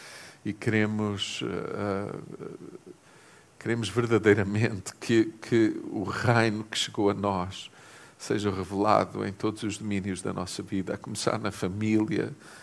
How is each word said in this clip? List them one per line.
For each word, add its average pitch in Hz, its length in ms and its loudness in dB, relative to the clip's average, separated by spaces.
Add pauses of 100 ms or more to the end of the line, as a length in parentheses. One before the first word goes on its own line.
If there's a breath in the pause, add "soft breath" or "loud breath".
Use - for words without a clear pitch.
(460 loud breath)
e 104 80 -2
queremos, 107 880 0
eh, 104 720 -4 (1400 loud breath)
queremos 113 320 -2
verdadeiramente 107 1080 4
que, 113 260 6 (160)
que 110 380 4 (120)
o 107 120 -4
reino 110 600 2
que - 120 -6
chegou 104 320 2
a 92 40 2
nós 95 560 -2 (480 loud breath)
seja 104 340 0
revelado 101 760 2
em 101 60 -4
todos 104 320 -4
os 101 140 -4
domínios 101 440 -4
da 98 120 -4
nossa 92 280 -6
vida, 95 340 -4
a - 20 -10
começar - 420 -2
na 107 120 -4
família, 107 840 0 (300 loud breath)